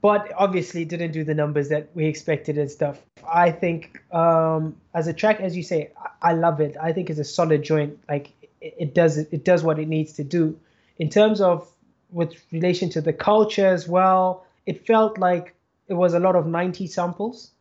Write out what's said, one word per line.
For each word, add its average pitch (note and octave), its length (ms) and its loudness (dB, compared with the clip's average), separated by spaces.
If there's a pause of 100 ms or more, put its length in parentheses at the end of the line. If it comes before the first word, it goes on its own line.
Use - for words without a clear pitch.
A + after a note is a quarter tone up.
But G#3 360 2
obviously F#3 460 -2
it D#3 60 -8
didn't E3 240 -6
do D#3+ 100 -6
the D3+ 100 -2
numbers D3 360 -2
that D3+ 260 -4
we D#3 100 -2
expected D3+ 540 -4
and C#3+ 100 -2
stuff. C#3+ 320 -6 (260)
I F3 220 4
think, E3 540 -6 (100)
um, D#3+ 640 2 (180)
as E3 140 -2
a E3 60 -4
track, G#3 280 0
as F3+ 160 -4
you F3 60 -8
say, D#3 260 -4 (320)
I, E3+ 80 2
I E3 40 2
love E3 280 2
it. D3 180 -4
I D#3+ 140 -4
think F3 160 -6
it's D#3 80 -6
a D3 60 -4
solid D#3 400 0
joint. D3+ 340 -2 (100)
Like, C#3+ 240 -6 (300)
it, - 160 -16
it D3 160 -6
does, E3 240 4
it D3+ 260 -6
does F3 200 4
what D#3 160 0
it D#3 80 -4
needs D#3 260 -4
to D3 100 -8
do. D#3 360 -2 (400)
In D#3 100 -2
terms G#3 320 4
of F3 260 2 (440)
with E3+ 240 -4 (160)
relation F3+ 400 0
to D#3+ 100 -4
the D#3 120 -2
culture G#3 520 2
as F3+ 220 2
well, F#3 580 2 (220)
it - 180 -10
felt A3 320 4
like F3+ 380 0 (320)
it G3 80 -6
was F3 180 2
a E3+ 60 2
lot F#3 160 4
of E3 100 2
nineties F3 480 -4
samples. F#3 560 -6 (120)